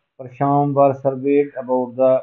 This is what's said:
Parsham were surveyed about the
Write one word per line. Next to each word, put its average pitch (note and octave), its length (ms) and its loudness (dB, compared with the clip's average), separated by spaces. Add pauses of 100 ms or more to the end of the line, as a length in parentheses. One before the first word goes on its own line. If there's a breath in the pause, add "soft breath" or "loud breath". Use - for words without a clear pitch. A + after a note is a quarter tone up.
(200)
Parsham C#3+ 540 -2
were C#3 280 4
surveyed C#3 460 0 (120)
about B2 360 -4
the C3 160 2 (120)